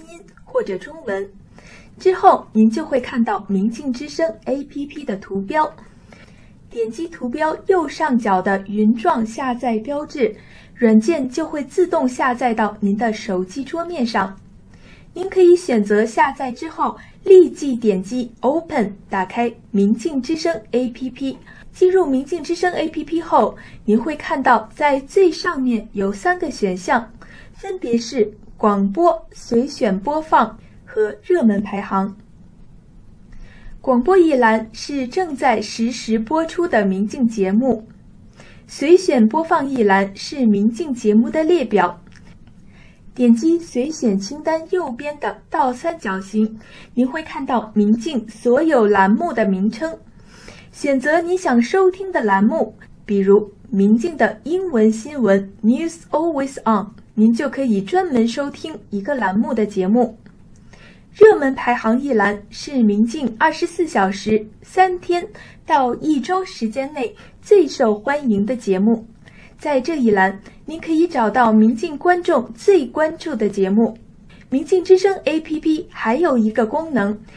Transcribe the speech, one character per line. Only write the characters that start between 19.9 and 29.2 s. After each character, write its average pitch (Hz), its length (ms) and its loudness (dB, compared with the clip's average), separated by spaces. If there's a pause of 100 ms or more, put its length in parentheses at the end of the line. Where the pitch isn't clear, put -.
镜 294 260 -4
之 320 140 -4
声 330 260 -4 (120)
A 247 160 0
P 254 200 -10
P。 269 300 -8 (340)
进 370 200 2
入 370 120 4
《明 269 200 -2
镜 339 180 -6
之 339 140 -4
声》 359 160 0
A 320 160 -4
P 320 160 -8
P 330 160 -4
后， 269 360 0 (280)
您 214 120 2
会 294 200 -2
看 294 260 -6
到 226 320 2
在 285 240 0
最 359 320 2
上 320 320 -4
面 233 300 -2
有 196 200 -2
三 359 280 -2
个 320 100 -6
选 185 260 -4
项， 240 320 -2 (440)
分 381 260 -12
别 233 180 -2
是 233 400 -2 (200)
广 196 340 0
播、 330 400 0